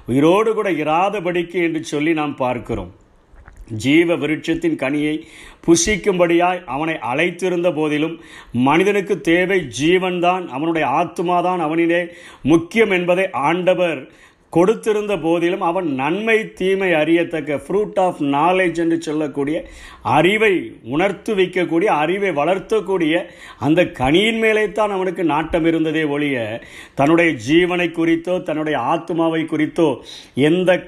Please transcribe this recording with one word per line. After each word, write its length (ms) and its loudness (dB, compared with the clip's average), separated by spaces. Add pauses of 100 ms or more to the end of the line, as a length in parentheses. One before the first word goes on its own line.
உயிரோடு 480 2
கூட 180 -2
இராதபடிக்கு" 840 -2
என்று 300 -2
சொல்லி 280 -2
நாம் 240 -2
பார்க்கிறோம். 640 -6 (680)
ஜீவ 480 2
விருட்சத்தின் 600 -2
கனியை 440 -4 (460)
புசிக்கும்படியாய் 1000 2
அவனை 300 -4
அழைத்திருந்த 800 -2
போதிலும், 460 -2 (320)
மனிதனுக்கு 680 2
தேவை 480 2 (140)
ஜீவன்தான், 640 0
அவனுடைய 400 -2
ஆத்துமாதான் 760 0
அவனிலே 480 0 (340)
முக்கியம் 480 2
என்பதை 400 0
ஆண்டவர் 800 0 (480)
கொடுத்திருந்த 640 2
போதிலும், 400 0
அவன் 340 -2
நன்மை 580 -2
தீமை 420 0
அறியத்தக்க 600 0
fruit 420 -4
of 200 2
knowledge 640 2
என்று 240 0
சொல்லக்கூடிய 640 -4 (380)
அறிவை 720 2 (120)
உணர்த்து 500 -2
வைக்கக்கூடிய, 500 0
அறிவை 460 0
வளர்த்தக்கூடிய 920 -2 (340)
அந்த 280 2
கனியின் 520 0
மேலே 340 0
தான் 180 0
அவனுக்கு 340 -4
நாட்டம் 400 -2
இருந்ததே 400 0
ஒழிய, 560 -4 (340)
தன்னுடைய 400 4 (160)
ஜீவனை 400 2
குறித்தோ 480 0
தன்னுடைய 400 -4
ஆத்துமாவை 680 0
குறித்தோ 580 0 (300)
எந்த 540 2